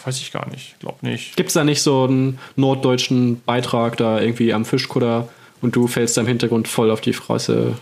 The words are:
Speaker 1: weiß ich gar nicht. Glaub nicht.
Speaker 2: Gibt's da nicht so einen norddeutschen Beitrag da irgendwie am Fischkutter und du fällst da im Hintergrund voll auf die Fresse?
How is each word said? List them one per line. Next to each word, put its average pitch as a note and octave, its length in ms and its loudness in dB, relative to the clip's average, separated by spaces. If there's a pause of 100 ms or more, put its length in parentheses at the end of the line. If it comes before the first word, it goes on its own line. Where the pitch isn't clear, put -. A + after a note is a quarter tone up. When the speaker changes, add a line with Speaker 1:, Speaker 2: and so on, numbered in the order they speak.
Speaker 1:
weiß C3 160 -6
ich - 120 -12
gar - 180 -8
nicht. - 300 -18
Glaub - 240 -12
nicht. A#2+ 320 -8
Speaker 2:
Gibt's - 180 0
da D#3 100 4
nicht D3 200 2
so C3+ 220 4
einen C3 340 0 (160)
norddeutschen B2+ 880 2
Beitrag A#2 520 0
da A2 220 2
irgendwie A2+ 320 2
am G#2+ 140 0
Fischkutter B2 600 0 (340)
und A#2+ 140 -2
du A#2+ 120 4
fällst A#2+ 300 0
da A#2+ 40 2
im A2+ 60 0
Hintergrund A#2 400 0
voll A2 220 2
auf A2 120 0
die G#2 120 -2
Fresse? A#2 680 -2